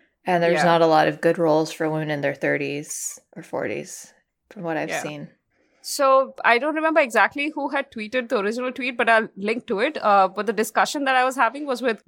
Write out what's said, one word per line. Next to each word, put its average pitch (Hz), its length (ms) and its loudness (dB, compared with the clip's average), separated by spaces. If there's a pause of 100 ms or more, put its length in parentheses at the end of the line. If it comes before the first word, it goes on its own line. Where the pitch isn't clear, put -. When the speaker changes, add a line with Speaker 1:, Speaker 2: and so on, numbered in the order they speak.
(260)
Speaker 1:
and 175 160 2
there's 170 180 2
Speaker 2:
Yeah. 165 60 2
Speaker 1:
not 170 160 6
a 165 60 6
lot 156 200 6
of 151 120 -2
good 170 180 2
roles 156 340 2
for 160 180 -4
women 156 200 -4
in 147 120 -4
their 139 120 -2
thirties 143 840 -6 (160)
or 160 80 -14
forties, - 680 -10 (360)
from 202 140 -16
what 165 140 -6
I've 151 120 -6
Speaker 2:
Yeah. 160 120 -6
Speaker 1:
seen. 151 280 -12 (520)
Speaker 2:
So 269 520 0 (100)
I 233 160 6
don't 302 160 -2
remember 320 260 2
exactly 233 480 0
who 285 200 -6
had 277 220 -4
tweeted 233 380 -4
the 240 100 0
original 233 340 -4
tweet, 254 240 -6
but 226 120 2
I'll 226 280 4
link 220 300 -6
to 190 120 -2
it. 302 220 -2
Uh, 202 260 6
but 202 180 -6
the 220 80 -2
discussion 214 520 0
that 262 100 2
I 254 80 4
was 254 140 0
having 285 280 0
was 247 160 -4
with 233 260 -2